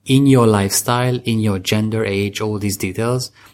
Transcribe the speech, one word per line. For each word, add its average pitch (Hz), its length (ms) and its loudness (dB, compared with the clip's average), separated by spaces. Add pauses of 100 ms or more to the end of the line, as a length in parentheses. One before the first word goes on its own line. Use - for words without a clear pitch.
in 135 220 4
your 127 200 6
lifestyle, 120 760 0
in 113 160 0
your 104 200 0
gender, 107 460 -2
age, 101 360 -2
all 107 180 -4
these 101 180 -4
details, 113 540 -4 (220)